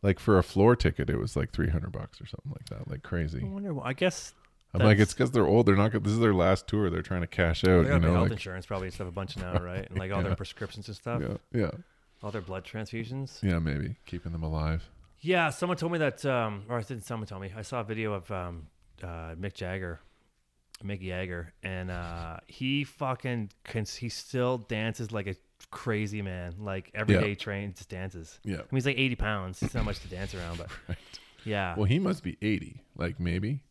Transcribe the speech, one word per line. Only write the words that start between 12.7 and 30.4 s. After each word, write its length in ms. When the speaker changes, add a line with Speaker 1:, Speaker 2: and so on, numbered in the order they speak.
Speaker 1:
Yeah, 160
maybe. 380
Keeping 240
them 120
alive. 460
Speaker 2:
Yeah, 300
someone 280
told 140
me 80
that, 260
um, 440
or 100
I 20
didn't, 220
someone 240
told 160
me. 120
I 60
saw 200
a 20
video 300
of, 180
um, 360
uh, 320
Mick 180
Jagger, 460
Mick 180
Jagger, 600
and, 300
uh, 460
he 380
fucking 640
can, 220
he 240
still 480
dances 540
like 160
a 80
crazy 500
man, 380
like, 340
every 220
Speaker 1:
Yeah. 60
Speaker 2:
day 140
train, 380
just 160
dances. 540
Speaker 1:
Yeah. 120
Speaker 2:
I 40
mean, 120
he's, 140
like, 120
eighty 180
pounds. 460
It's 120
not 120
much 160
to 60
dance 280
around, 220